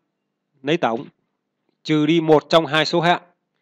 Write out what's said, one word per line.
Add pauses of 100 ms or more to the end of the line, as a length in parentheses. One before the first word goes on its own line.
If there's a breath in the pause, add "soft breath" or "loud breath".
(640)
lấy
tổng (800)
trừ
đi
một
trong
hai
số
hạng (400)